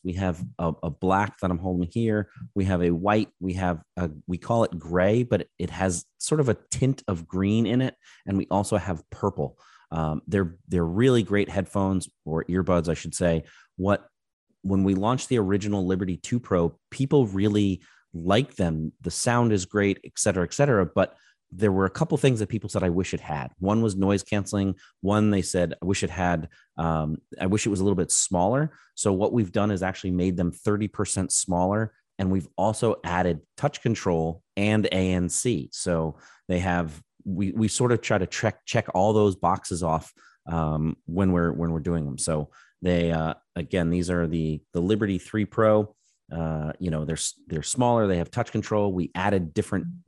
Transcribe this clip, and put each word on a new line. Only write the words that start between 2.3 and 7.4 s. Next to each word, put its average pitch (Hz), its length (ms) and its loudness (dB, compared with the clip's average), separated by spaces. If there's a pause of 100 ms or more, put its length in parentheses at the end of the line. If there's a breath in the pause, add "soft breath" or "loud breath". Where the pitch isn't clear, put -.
We 95 120 0
have 92 160 2
a 87 100 4
white. 101 380 0 (100)
We 92 140 -4
have 90 280 -2 (140)
a, 85 140 -2 (180)
we 87 100 -4
call 117 240 0
it 90 160 0
gray, 90 460 2
but 104 240 -2 (100)
it 90 120 -4
has 90 340 -2 (140)
sort 156 220 0
of 131 80 2
a 107 80 2 (140)
tint 131 380 0
of 82 180 -4
green 101 400 2